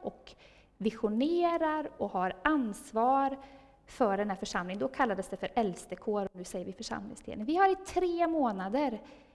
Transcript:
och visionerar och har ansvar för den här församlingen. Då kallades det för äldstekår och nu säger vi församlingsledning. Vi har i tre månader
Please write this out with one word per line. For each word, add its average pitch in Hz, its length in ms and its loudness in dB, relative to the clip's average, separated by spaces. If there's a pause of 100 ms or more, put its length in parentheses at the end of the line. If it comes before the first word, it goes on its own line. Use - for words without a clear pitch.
och - 340 -10 (420)
visionerar 311 1200 0
och 202 120 -2
har 185 240 0 (100)
ansvar 269 960 2 (460)
för 202 320 2
den 208 120 0
här 185 80 -4
församlingen. 190 420 -4
Då 262 80 0
kallades 208 420 0
det 190 80 -8
för - 180 -6
äldstekår 208 720 -2
och - 100 -8
nu 180 80 -10
säger 180 220 -8
vi 190 80 -8
församlingsledning. 214 720 -8
Vi 302 100 0
har 392 160 8
i 370 40 2
tre 349 520 0
månader 233 760 0 (340)